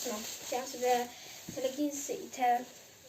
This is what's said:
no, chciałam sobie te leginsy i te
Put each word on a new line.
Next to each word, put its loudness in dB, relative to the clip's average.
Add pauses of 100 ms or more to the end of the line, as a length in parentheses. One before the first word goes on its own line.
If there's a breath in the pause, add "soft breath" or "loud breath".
no, -2 (340)
chciałam -2
sobie 4 (480 loud breath)
te -4
leginsy 0
i -6
te 4 (500)